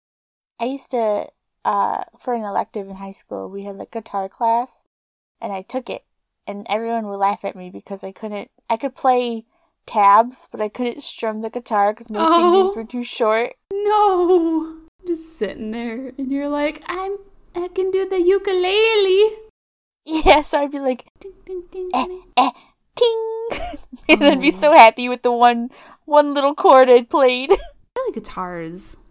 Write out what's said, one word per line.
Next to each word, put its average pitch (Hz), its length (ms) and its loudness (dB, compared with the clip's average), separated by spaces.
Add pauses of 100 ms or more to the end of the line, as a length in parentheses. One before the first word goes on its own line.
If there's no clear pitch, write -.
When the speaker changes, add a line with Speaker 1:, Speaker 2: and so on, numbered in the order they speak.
(600)
Speaker 1:
I 233 60 -4
used 269 260 -8
to, 214 360 -2 (380)
uh, 196 380 -2 (160)
for 247 160 -6
an 226 80 -6
elective 202 460 -6
in 190 80 -16
high 196 140 -14
school, 196 380 -14
we 196 140 -12
had, 202 140 -12
like, 196 140 -14
guitar 202 380 -8
class, 233 540 -4 (580)
and 202 100 -10
I 190 120 -10
took 254 260 -10
it, 196 140 -10 (420)
and 202 240 -12
everyone 226 380 -4
would 202 100 -8
laugh 196 260 -2
at 202 120 -6
me 185 160 -16
because 196 320 -14
I 190 80 -12
couldn't, 208 400 -12 (180)
I 226 80 -2
could 262 160 -6
play 247 520 -2 (420)
tabs, 220 640 2
but 220 100 -8
I 214 80 -4
couldn't 247 320 -6
strum 220 400 -8
the 220 80 -8
guitar 214 460 0
'cause - 160 -18
my 208 100 -6
Speaker 2:
Oh. 339 300 4 (180)
Speaker 1:
fingers 403 60 -8
were 226 100 -10
too 247 180 -8
short. 226 520 -2 (160)
Speaker 2:
No. 370 1080 0 (300)
Just - 300 -8
sitting 214 340 -8
there, 240 460 -10
and 269 140 -6
you're 277 160 -4
like, 294 380 -4
"I'm, 381 320 -8 (380)
I 349 140 -6
can 370 220 -2
do 381 160 -2
the 381 140 -2
ukulele." 392 1160 2 (680)
Speaker 1:
Yeah, 302 360 6
so 294 200 -2
I'd 285 100 -4
be 285 80 -8
like, 262 260 -4 (140)
Speaker 2:
Ding, 381 140 -20 (120)
ding, 370 260 -12
ding, 370 220 -10
Speaker 1:
"Eh, - 120 -2
Speaker 2:
ding. 359 180 -14 (140)
Speaker 1:
eh, - 140 2 (440)
ting." 453 560 -2
<laughs> - 580 -12
And - 120 4
then 285 200 4
be 285 80 2
Speaker 2:
Oh. - 20 -2
Speaker 1:
so 302 220 2
happy 247 340 8
with 247 140 -6
the 247 100 0
one, 240 380 2 (360)
one 294 280 4
little 277 220 0
chord 262 340 8
I'd 247 200 6
played. 262 420 2
<laughs> - 20 6
Speaker 2:
I - 20 4
feel 571 520 -10
like 359 80 -6
guitars 180 840 -10 (140)